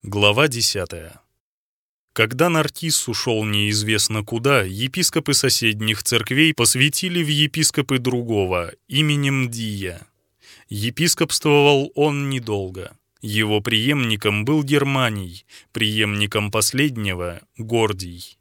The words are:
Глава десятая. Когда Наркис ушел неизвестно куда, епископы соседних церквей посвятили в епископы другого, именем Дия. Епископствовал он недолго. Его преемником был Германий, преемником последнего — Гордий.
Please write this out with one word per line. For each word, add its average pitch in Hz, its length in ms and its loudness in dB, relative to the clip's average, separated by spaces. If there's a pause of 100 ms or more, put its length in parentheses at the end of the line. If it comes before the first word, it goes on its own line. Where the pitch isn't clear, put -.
Глава 104 460 4
десятая. 90 720 -4 (920)
Когда 127 360 2
Наркис 160 580 0
ушел 110 380 -2
неизвестно 104 800 0
куда, 117 400 2
епископы 131 680 -2
соседних 107 680 0
церквей 143 520 2
посвятили 151 680 0
в 147 60 -2
епископы 147 720 0
другого, 107 720 -2 (160)
именем 139 600 0
Дия. 104 600 -8 (600)
Епископствовал 143 1300 2
он 143 340 0
недолго. 101 680 -6 (240)
Его 107 400 2
преемником 110 840 0
был 147 200 2
Германий, 131 800 0 (240)
преемником 104 800 0
последнего — 104 880 -2 (160)
Гордий. 104 840 -2